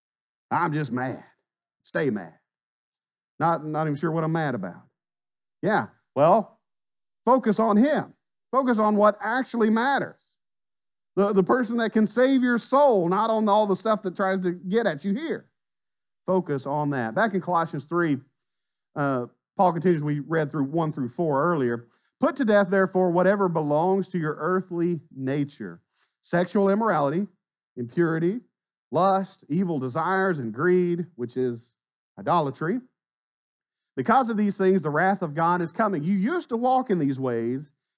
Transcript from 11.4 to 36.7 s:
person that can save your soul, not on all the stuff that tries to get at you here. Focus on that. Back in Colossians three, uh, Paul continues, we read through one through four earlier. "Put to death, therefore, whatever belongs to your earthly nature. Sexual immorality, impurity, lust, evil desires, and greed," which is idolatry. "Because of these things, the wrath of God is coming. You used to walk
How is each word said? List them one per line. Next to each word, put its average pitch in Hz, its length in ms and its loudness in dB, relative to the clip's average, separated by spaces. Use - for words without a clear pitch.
person 240 340 0
that 226 160 -2
can 220 140 2
save 262 340 2
your 247 160 2
soul, 240 500 2
not 208 220 0
on 220 180 0
all 208 200 4
the 190 80 0
stuff 214 260 -2
that 180 140 -6
tries 190 240 0
to 180 140 -2
get 190 340 -2
at 151 180 -4
you 196 80 0
here. 269 340 -6
Focus 160 400 -2
on 147 240 -2
that. 120 240 -2
Back 202 220 0
in 175 60 -2
Colossians 165 440 -4
three, 165 340 0
uh, 135 320 -2
Paul 185 180 4
continues, 165 300 0
we 147 160 -2
read 151 300 -2
through 135 160 -2
one 160 260 -2
through 127 180 -6
four 147 340 -2
earlier. 123 440 -2
"Put 320 180 0
to 277 80 0
death, 202 240 4
therefore, 185 420 2
whatever 185 360 2
belongs 170 640 0
to 180 80 -6
your 151 180 -4
earthly 175 640 -2
nature. 131 720 -6
Sexual 185 460 0
immorality, 190 580 0
impurity, 160 640 -2
lust, 190 580 0
evil 170 300 0
desires, 160 600 -2
and 113 140 -6
greed," 175 600 2
which 120 220 -8
is 120 360 -4
idolatry. 156 640 -2
"Because 220 340 2
of 220 80 -4
these 202 180 0
things, 190 280 2
the 151 80 -4
wrath 185 320 0
of 147 100 -4
God 165 260 0
is 165 120 -4
coming. 202 320 -2
You 190 120 0
used 302 340 -2
to 233 80 -4
walk 254 340 0